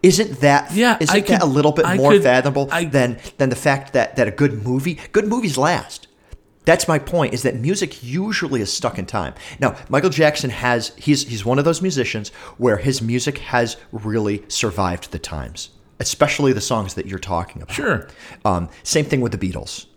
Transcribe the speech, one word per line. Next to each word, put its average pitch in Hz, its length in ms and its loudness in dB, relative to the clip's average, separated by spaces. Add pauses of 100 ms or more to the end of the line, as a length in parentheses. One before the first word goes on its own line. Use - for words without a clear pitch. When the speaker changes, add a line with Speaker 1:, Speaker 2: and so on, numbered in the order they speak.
Speaker 1:
Isn't 185 400 4
that, 143 300 4
Speaker 2:
Yeah, 226 280 4
Speaker 1:
isn't 160 160 2
Speaker 2:
I 208 60 4
Speaker 1:
that - 40 -4 (140)
Speaker 2:
could, - 20 2
Speaker 1:
a 165 40 2
little 147 260 4
bit 160 120 2
Speaker 2:
I 175 120 2
Speaker 1:
more 139 160 6
Speaker 2:
could, 202 100 8
Speaker 1:
fathomable 139 480 2
Speaker 2:
I 170 140 -2
Speaker 1:
than, 127 340 0 (200)
than 135 100 2
the 117 80 -2
fact 139 380 -2
that, 120 200 2
that 120 140 2
a - 20 -2
good 110 340 0
movie, 135 360 -2 (100)
good 214 160 2
movies 208 320 -2
last? - 480 -2 (580)
That's 165 220 4
my 156 140 2
point, 147 340 -2
is 120 80 -6
that 120 140 0
music 143 480 -4
usually 156 560 -4
is 98 120 -4
stuck - 260 -4
in 92 80 -8
time. 85 280 -6 (240)
Now, 135 160 0 (140)
Michael 151 220 2
Jackson 147 400 2
has, 120 460 -2
he's, 143 300 2
he's 110 180 -8
one 127 140 2
of 147 60 0
those 170 180 0
musicians 131 460 -4 (300)
where 117 180 2
his 131 260 -2
music 123 360 -2
has 120 380 -2 (140)
really 104 560 -2
survived 92 640 -2
the - 80 -10
times, - 520 -10 (280)
especially 143 540 0
the 104 80 0
songs 104 340 -4
that 98 120 -8
you're 95 120 -10
talking 87 440 -6
about. - 120 -12
Speaker 2:
Sure. 214 320 -2 (380)
Speaker 1:
Um, 180 240 0 (160)
same 151 220 0
thing 139 140 0
with 117 120 -2
the 98 60 -6
Beatles. - 480 -6 (100)